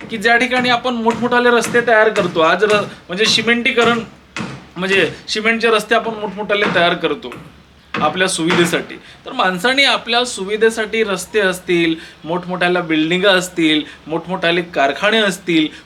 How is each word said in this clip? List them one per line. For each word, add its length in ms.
की 80
ज्या 180
ठिकाणी 320
आपण 260
मोठमोठाले 560
रस्ते 360
तयार 220
करतो, 320
आज 240
र-, 180
म्हणजे 160
सिमेंटीकरण, 720
म्हणजे 360
सिमेंटचे 400
रस्ते 260
आपण 200
मोठमोठाले 500
तयार 200
करतो 400
आपल्या 340
सुविधेसाठी, 680
तर 60
माणसाने 520
आपल्या 400
सुविधेसाठी 800
रस्ते 360
असतील, 540
मोठमोठ्याल्या 580
बिल्डिंगा 480
असतील, 520
मोठमोठाले 560
कारखाने 560
असतील, 500